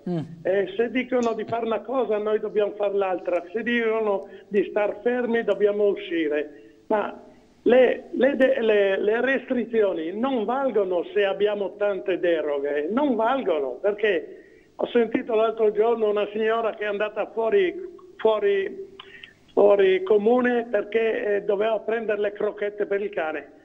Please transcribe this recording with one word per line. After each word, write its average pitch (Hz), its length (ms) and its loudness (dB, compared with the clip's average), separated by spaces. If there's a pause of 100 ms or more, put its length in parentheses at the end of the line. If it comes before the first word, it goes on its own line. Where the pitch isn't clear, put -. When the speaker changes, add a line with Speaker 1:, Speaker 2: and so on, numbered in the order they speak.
Speaker 1:
Mm. 175 80 -2 (240)
Speaker 2:
Eh, 190 340 -2
se 233 160 -2
dicono 240 420 -2
di 214 120 -6
fare 226 200 -4
una 226 140 -2
cosa, 220 380 -2
noi 214 240 0
dobbiamo 208 340 0
fare 202 180 -2
l'altra. 180 480 0 (120)
Se 226 100 -4
dicono 220 640 0 (220)
di 196 200 0
star 208 320 -2
fermi, 240 440 0
dobbiamo 202 400 2
uscire. 156 880 -4 (140)
Ma - 360 -2 (380)
le, 247 500 4
le 262 240 2
de-, 254 240 2
le, 202 400 2
le 220 220 0
restrizioni 220 920 -2
non 233 320 -2
valgono 202 720 0
se 208 100 2
abbiamo 196 540 0
tante 190 420 -2
deroghe, 147 720 0
non 269 240 2
valgono, 185 680 0
perché 202 840 -2 (100)
ho - 120 -2
sentito 240 480 0
l'altro 220 360 2
giorno 220 380 2
una 202 240 0
signora 220 400 0
che - 100 -8
è 208 40 -2
andata 208 440 -4
fuori, 202 680 0 (180)
fuori, 202 720 0 (640)
fuori 196 500 6
comune 233 640 4
perché, 208 640 0
eh, 202 80 -2
doveva 208 360 0
prendere 214 400 -2
le 208 120 0
crocchette 208 540 -4
per 196 160 -2
il 208 80 -4
cane. 156 420 -6 (140)